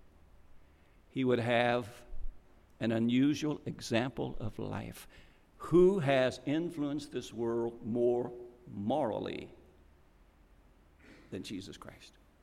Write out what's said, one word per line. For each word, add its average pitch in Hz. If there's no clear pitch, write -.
he 135
would 123
have 120
an 113
unusual 135
example 120
of -
life. -
Who 180
has 131
influenced 147
this 123
world 117
more 120
morally 104
than 95
Jesus 92
Christ? -